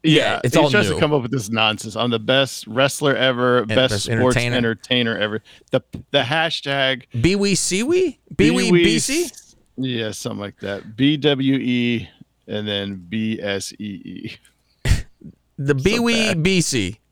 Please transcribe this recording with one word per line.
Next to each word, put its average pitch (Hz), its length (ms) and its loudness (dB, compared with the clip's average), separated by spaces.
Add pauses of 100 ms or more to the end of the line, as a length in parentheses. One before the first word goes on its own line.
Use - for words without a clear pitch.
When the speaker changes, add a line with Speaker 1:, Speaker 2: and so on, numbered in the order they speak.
Speaker 1:
Yeah, 156 120 4 (200)
Speaker 2:
yeah, - 80 -4
Speaker 1:
it's 123 140 2
Speaker 2:
he 165 60 8
Speaker 1:
all 143 80 4
Speaker 2:
tries 135 180 4
Speaker 1:
new. 90 60 0
Speaker 2:
to - 60 -2
come 151 120 2
up 143 100 2
with 117 80 -6
this 113 200 -4
nonsense. 110 460 -2
"I'm 120 140 0
the 113 80 0
best 131 480 0
wrestler 135 480 0
ever, 123 440 2
Speaker 1:
And 110 100 0
Speaker 2:
best 123 240 2
Speaker 1:
best 101 120 -2
Speaker 2:
sports 120 320 2
Speaker 1:
entertainer. 120 200 0
Speaker 2:
entertainer 117 640 0
ever." 107 240 -2 (280)
The, 127 120 0 (300)
the 143 100 4
hashtag 139 840 -2 (160)
Speaker 1:
Be 175 160 2
we, 202 180 0
see 185 280 -2
we? 339 360 0 (180)
Be - 120 4
Speaker 2:
Be - 20 6
Speaker 1:
we, 180 220 2
Speaker 2:
we 175 120 6
Speaker 1:
be 160 140 2
see? 330 260 -2
Speaker 2:
s-, - 300 -16 (220)
yeah, 120 360 -4
something 104 280 -8
like 101 200 -12
that. 101 360 -10
B 143 220 4
W 135 380 2
E 120 520 -2 (380)
and 104 200 -6
then 101 300 -4 (100)
B 110 340 -4
S 98 380 -6
E 107 60 -10
E. 98 520 -12 (480)
Speaker 1:
<laughs> - 200 2 (560)
The 139 160 2
Speaker 2:
So 131 80 -2
Speaker 1:
Be 220 140 2
we 233 160 2 (140)
Speaker 2:
bad. 170 160 -2
Speaker 1:
B 190 160 4
C. 107 400 -2 (120)